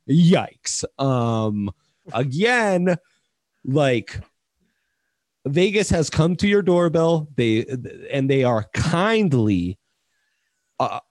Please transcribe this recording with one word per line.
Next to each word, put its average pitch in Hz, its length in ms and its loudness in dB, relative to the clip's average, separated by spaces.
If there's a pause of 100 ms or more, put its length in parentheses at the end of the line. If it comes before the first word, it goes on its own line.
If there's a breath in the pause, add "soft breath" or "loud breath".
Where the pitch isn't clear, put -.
Yikes. 165 760 0 (180)
Um, 113 680 -2 (420)
again, 180 840 0 (680)
like, 131 540 0 (1300)
Vegas 185 440 0
has 170 200 0
come 165 280 0
to 202 100 0
your 202 140 2
doorbell. 165 760 2
They, 117 300 2 (460)
and 135 180 0
they 135 140 2
are 120 300 0
kindly, 147 1040 0 (1040)
uh, 123 200 -4 (120)